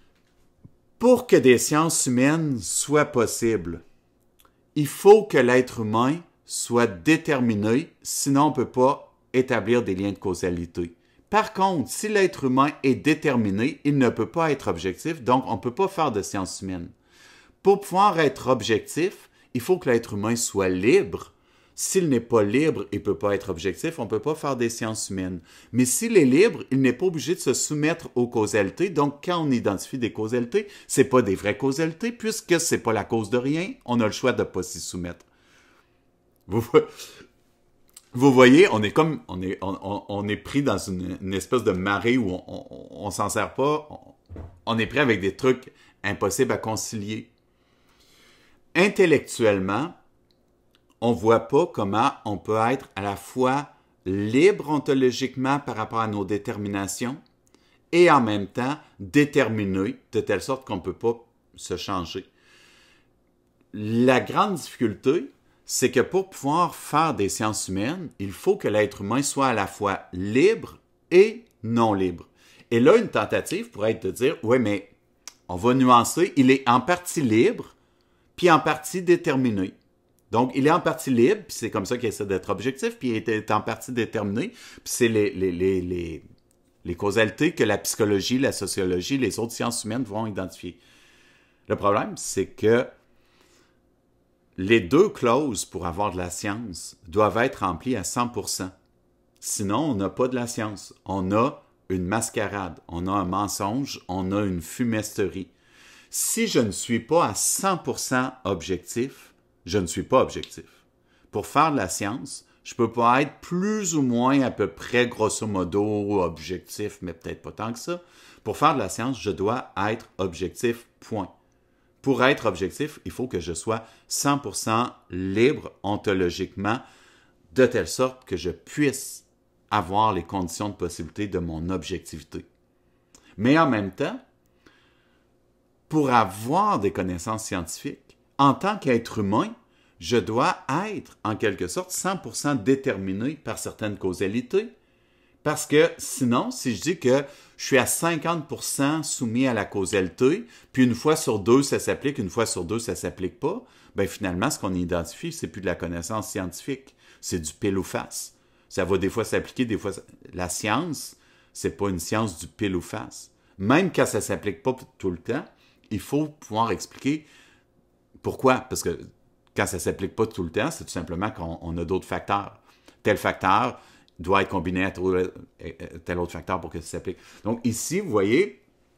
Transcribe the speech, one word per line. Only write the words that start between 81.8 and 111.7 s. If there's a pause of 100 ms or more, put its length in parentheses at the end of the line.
ça
qu'il
essaie
d'être
objectif,
puis
il
est,
est
en
partie
déterminé,
puis
c'est
les,
les,
les,
les, (640)
les
causalités
que
la
psychologie,
la
sociologie,
les
autres
sciences
humaines
vont
identifier. (880)
Le
problème,
c'est
que (1700)
les
deux
clauses
pour
avoir
de
la
science (120)
doivent
être
remplies
à
cent
pour
cent. (680)
Sinon,
on
n'a
pas
de
la
science. (100)
On
a (280)
une
mascarade,
on
a
un
mensonge,
on
a
une
fumisterie. (600)
Si
je
ne
suis
pas
à
cent
pour
cent (120)
objectif, (340)
je
ne
suis
pas
objectif. (460)
Pour
faire